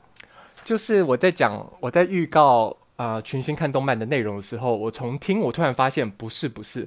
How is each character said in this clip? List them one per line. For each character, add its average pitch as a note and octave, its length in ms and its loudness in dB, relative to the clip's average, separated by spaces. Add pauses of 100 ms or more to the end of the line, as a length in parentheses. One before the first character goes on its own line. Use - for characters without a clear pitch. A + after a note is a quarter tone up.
(640)
就 A3+ 120 -2
是 G#3 260 2
我 C3 120 2
在 F#3 160 4
讲， G#2 480 -2
我 B2 100 -6
在 F3 140 4
预 F3+ 220 0
告， B2+ 500 4 (220)
呃， A2+ 240 -4
群 C3 200 -6
星 D3 140 -6
看 D3 160 -2
动 C3+ 100 0
漫 C3+ 160 0
的 A2 80 -4
内 C3+ 140 0
容 G#2+ 160 -2
的 G2+ 60 -8
时 A2 160 -10
候， A#2+ 180 0
我 G#2+ 160 -4
重 B2 260 -8
听， F#3+ 220 -2
我 D#3 100 0
突 E3 120 -4
然 C#3 120 2
发 C3 160 2
现， A#2+ 220 -2
不 A2+ 160 -12
是， B2+ 220 -6
不 A2+ 120 -12
是， - 260 -10